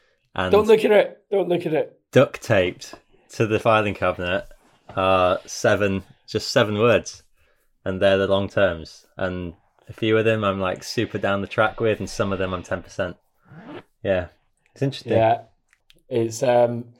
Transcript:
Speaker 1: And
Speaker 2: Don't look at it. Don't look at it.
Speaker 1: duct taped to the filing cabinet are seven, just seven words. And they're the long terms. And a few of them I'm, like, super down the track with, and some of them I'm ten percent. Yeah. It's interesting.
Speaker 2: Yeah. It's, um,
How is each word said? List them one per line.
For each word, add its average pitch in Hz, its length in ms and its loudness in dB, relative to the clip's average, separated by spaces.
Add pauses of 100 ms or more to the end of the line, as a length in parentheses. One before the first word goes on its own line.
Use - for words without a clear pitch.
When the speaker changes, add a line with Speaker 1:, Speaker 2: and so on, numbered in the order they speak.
(340)
Speaker 1:
And 92 180 -2
Speaker 2:
Don't 214 160 4
look 220 160 6
at 233 80 0
it. - 380 2
Don't 185 180 -2
look 170 180 -2
at 156 80 -4
it. - 240 -4 (140)
Speaker 1:
duct - 300 4
taped 92 520 -2 (360)
to 117 160 -2
the 104 120 -2
filing 107 360 2
cabinet 90 520 -4 (500)
are 95 500 2
seven, 98 560 0 (240)
just - 260 -6
seven 107 260 2
words. 110 440 0 (640)
And 92 160 -6
they're 98 180 4
the 98 80 2
long 98 220 0
terms. 87 580 -2 (100)
And 90 380 -6 (340)
a - 40 -20
few 110 260 0
of 107 60 2
them 110 200 2
I'm, 98 160 0
like, 92 240 -4
super - 340 -6
down 98 220 -2
the 95 60 -6
track - 340 -2
with, 110 180 0
and 95 100 -8
some 101 240 -4
of 92 60 -4
them 92 160 -4
I'm 87 80 -8
ten 92 200 -8
percent. - 340 -8 (880)
Yeah. 92 240 0 (460)
It's - 80 -6
interesting. 131 300 -4
Speaker 2:
Yeah. 113 300 2 (680)
It's, 113 340 -2
um, 120 440 2 (140)